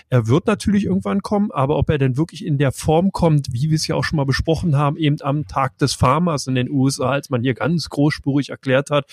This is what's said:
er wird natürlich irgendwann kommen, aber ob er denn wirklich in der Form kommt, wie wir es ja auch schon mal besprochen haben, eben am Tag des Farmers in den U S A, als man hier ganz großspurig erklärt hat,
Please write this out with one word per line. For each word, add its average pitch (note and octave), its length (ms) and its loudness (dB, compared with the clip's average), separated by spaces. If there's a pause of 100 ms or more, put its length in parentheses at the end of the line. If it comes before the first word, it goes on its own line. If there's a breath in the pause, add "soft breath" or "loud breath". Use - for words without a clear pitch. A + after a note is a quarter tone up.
er A#2 180 2
wird C#3 200 2
natürlich G#3 360 2
irgendwann G3 380 -2
kommen, G#3 300 0
aber C#3+ 260 0
ob - 120 0
er D#3 100 2
denn C3 180 0
wirklich E3 280 -4
in D3+ 120 0
der C3+ 160 2
Form F3 400 2
kommt, D3+ 400 2
wie C3+ 160 -2
wir D#3 80 2
es - 100 -6
ja D3+ 80 -2
auch C#3+ 80 0
schon - 140 -4
mal C#3+ 80 0
besprochen D#3 500 0
haben, D3 220 0
eben D3+ 240 0
am C#3+ 260 -2
Tag C3+ 300 -4
des C#3 160 0
Farmers D3+ 540 0
in C3 80 -2
den B2+ 140 0
U C#3 200 2
S C3+ 100 -4
A, B2+ 120 0
als C#3 180 -4
man A#2+ 140 -2
hier C3 100 2
ganz C#3+ 340 -2
großspurig C#3+ 600 0
erklärt C3+ 400 -2
hat, D3 240 0